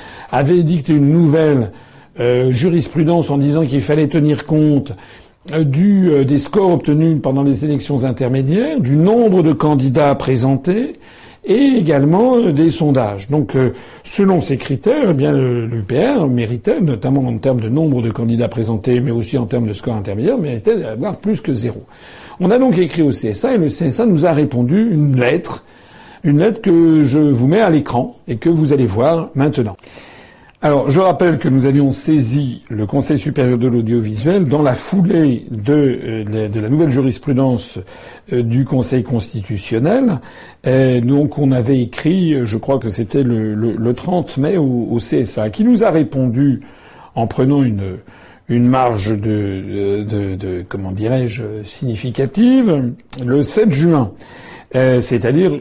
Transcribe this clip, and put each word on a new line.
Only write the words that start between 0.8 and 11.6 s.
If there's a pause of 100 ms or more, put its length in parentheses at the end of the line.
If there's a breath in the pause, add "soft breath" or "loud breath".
une
nouvelle, (500 loud breath)
euh,
jurisprudence
en
disant
qu'il
fallait
tenir
compte, (600 loud breath)
euh,
du,
euh,
des
scores
obtenus
pendant
les
élections
intermédiaires,
du
nombre
de
candidats
présentés, (480 loud breath)
et
également,